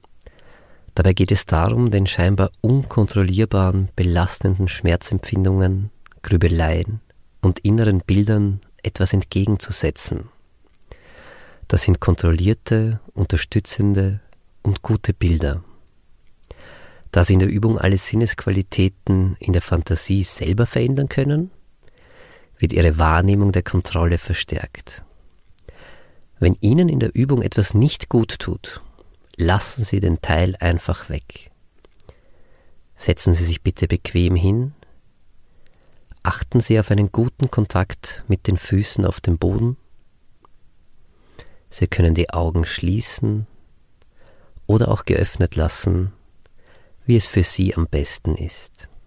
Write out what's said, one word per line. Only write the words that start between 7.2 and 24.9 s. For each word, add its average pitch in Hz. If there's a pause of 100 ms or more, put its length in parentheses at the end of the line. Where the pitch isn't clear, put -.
und 92
inneren 107
Bildern 101 (200)
etwas -
entgegenzusetzen. - (1400)
Das 98
sind -
kontrollierte, 104 (120)
unterstützende 98 (420)
und 101
gute -
Bilder. 82 (1500)
Da 87
Sie -
in 92
der 95
Übung 110
alle 95
Sinnesqualitäten 95
in -
der 90
Fantasie 90
selber 95
verändern 131
können, 147 (1080)
wird 82
Ihre 80
Wahrnehmung 95
der 90
Kontrolle 85
verstärkt. - (1400)